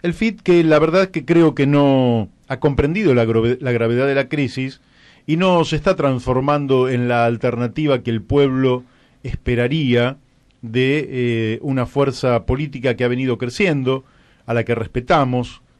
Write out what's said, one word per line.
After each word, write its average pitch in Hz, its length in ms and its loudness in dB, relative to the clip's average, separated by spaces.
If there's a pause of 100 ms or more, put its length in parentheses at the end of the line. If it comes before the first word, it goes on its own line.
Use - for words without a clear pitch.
El 175 100 -2
fit 220 300 -4
que 175 200 4
la 156 160 4
verdad 170 300 2
que 165 160 -8
creo 165 300 4
que 143 120 0
no 131 640 2 (180)
ha 131 140 -8
comprendido 147 540 0
la 120 100 4
grove-, 113 380 2
la 127 100 -2
gravedad 120 340 0
de 139 80 0
la 135 140 -2
crisis 135 540 -6 (440)
y 156 100 0
no 175 280 2
se 156 120 -2
está 185 200 0
transformando 131 920 0
en 123 180 -2
la 120 160 2
alternativa 120 800 -2
que 123 80 -6
el 113 100 -2
pueblo 131 640 0 (380)
esperaría 123 960 0 (420)
de, 131 480 -2
eh, 117 540 -2
una 135 240 -2
fuerza 131 580 0
política 131 520 -4
que 123 80 -2
ha 123 40 0
venido 123 300 -2
creciendo, 135 640 -2 (400)
a 117 80 -6
la 117 120 0
que 120 100 -2
respetamos, 123 880 -2 (180)